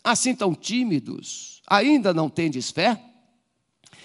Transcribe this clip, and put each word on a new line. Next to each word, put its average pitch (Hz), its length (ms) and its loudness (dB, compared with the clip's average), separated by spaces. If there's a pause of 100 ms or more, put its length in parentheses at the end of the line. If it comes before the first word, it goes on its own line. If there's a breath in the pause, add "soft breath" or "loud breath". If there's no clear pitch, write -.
assim 240 300 2
tão 196 200 0
tímidos? - 1120 -4
Ainda 214 460 4
não 160 160 0
tendes 151 420 -4
fé?" 208 300 0 (1040 soft breath)